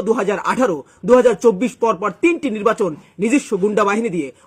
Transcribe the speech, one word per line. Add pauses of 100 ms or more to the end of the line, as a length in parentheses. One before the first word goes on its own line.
দুহাজার (100)
আঠারো, (280)
দুহাজার
চব্বিশ (100)
পর
পর (100)
তিনটি
নির্বাচন (280)
নিজস্ব
গুন্ডা
বাহিনী
দিয়ে (180)